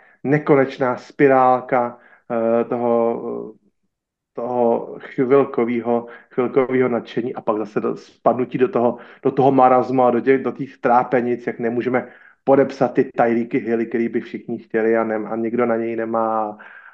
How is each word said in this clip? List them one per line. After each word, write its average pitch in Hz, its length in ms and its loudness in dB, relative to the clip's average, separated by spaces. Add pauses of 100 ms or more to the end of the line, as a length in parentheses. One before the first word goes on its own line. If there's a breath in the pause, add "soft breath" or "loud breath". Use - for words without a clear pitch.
(240 soft breath)
nekonečná 135 760 2
spirálka, 127 1000 2 (340 soft breath)
eh, 117 320 0
toho, 117 880 -2 (800)
toho 120 640 -2
chvilkovýho, 120 1080 0 (240 loud breath)
chvilkovýho 127 580 0
nadšení 117 460 -6
a - 60 -12
pak 107 160 -2
zase 107 220 -6
do-, 113 160 -4
spadnutí 120 640 -4
do 127 100 2
toho, 120 300 0 (260 loud breath)
do 135 80 0
toho 135 200 2
marazmu 127 520 4
a 123 80 4
do 120 80 2
těch, 123 240 2
do 120 80 -4
těch 131 260 -12
trápenic, 123 720 0
jak 117 120 -6
nemůžeme 120 480 -2 (360 loud breath)
podepsat 135 500 2
ty 135 100 2
Tyreeky 120 560 0
Hilly, 113 260 -2
který 117 240 -2
by 110 120 -4
všichni 113 360 -10
chtěli 113 400 0
a 113 60 0
nem-, 110 240 -4
a 107 80 -8
nikdo 113 300 0
na 117 100 0
něj 113 200 -4
nemá. 110 640 -2 (360 loud breath)